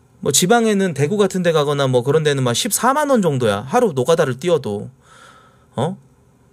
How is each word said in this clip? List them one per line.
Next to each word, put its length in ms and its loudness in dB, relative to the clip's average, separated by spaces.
뭐 140 -2
지방에는 600 2
대구 220 -2
같은 280 0
데 100 2
가거나 340 0
뭐 160 2
그런 200 0
데는 200 0
막 100 0
십사만 560 0
원 120 4
정도야. 400 0
하루 320 0
노가다를 440 0
뛰어도. 520 -2
어? 200 -4